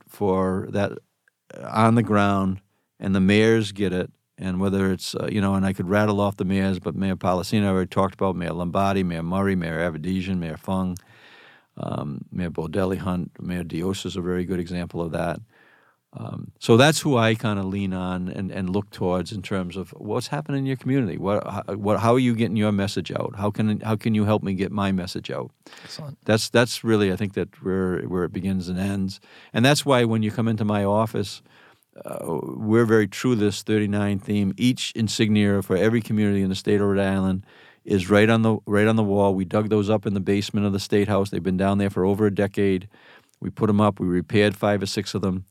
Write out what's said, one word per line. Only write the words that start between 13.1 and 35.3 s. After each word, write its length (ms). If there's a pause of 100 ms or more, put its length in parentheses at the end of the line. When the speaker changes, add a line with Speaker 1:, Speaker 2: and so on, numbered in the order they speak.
Speaker 1:
Mayor 240
Diosa 420
is 100
a 40
very 240
good 160
example 400
of 120
that. 280 (720)
Um, 460
so 180
that's 240
who 160
I 180
kinda 280
lean 320
on 340
and, 220
and 180
look 220
towards 420
in 80
terms 360
of 140
what's 360
happening 340
in 60
your 100
community. 400
What, 300
how, 160 (140)
what, 240
how 140
are 40
you 160
getting 220
your 160
message 400
out? 240
How 140
can, 300
how 160
can 180
you 100
help 180
me 120
get 180
my 200
message 380
out? 220 (320)
Speaker 2:
Excellent. 400
Speaker 1:
That's, 260
that's 340
really, 280
I 40
think, 180
that 140 (140)
where, 400
where 220
it 80
begins 360
and 100
ends. 420 (340)
And 100
that's 220
why 180
when 180
you 100
come 160
into 160
my 200
office, 560 (640)
uh, 380
we're 420
very 240
true 260
to 60
this 220
thirty-nine 560
theme. 380
Each 380
insignia 680